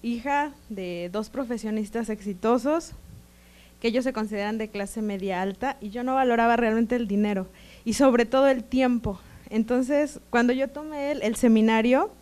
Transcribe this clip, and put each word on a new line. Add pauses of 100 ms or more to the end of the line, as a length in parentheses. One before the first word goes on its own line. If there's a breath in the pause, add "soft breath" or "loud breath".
hija (180)
de
dos
profesionistas
exitosos (880 soft breath)
que
ellos
se
consideran
de
clase
media
alta
y
yo
no
valoraba
realmente
el
dinero (360 loud breath)
y
sobre
todo
el
tiempo. (300 loud breath)
Entonces, (100)
cuando
yo
tomé
el,
el
seminario (100)